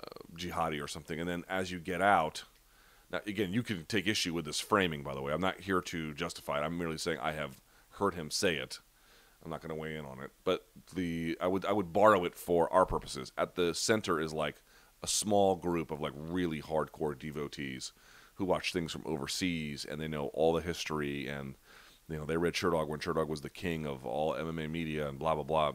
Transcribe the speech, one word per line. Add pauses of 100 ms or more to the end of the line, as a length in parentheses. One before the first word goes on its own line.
(360)
jihadi
or
something.
And
then
as
you
get
out, (680)
now,
again,
you
can
take
issue
with
this
framing,
by
the
way.
I'm
not
here
to
justify
it.
I'm
merely
saying
I
have (320)
heard
him
say
it. (640)
I'm
not
gonna
weigh
in
on
it. (140)
But (280)
the,
I
would,
I
would
borrow
it
for
our
purposes.
At
the
center
is,
like, (460)
a
small
group
of,
like,
really
hardcore
devotees (420)
who
watch
things
from
overseas,
and
they
know
all
the
history,
and, (520)
you
know,
they
read
Sherdog
when
Sherdog
was
the
king
of
all
M
M
A
media
and
blah,
blah,
blah,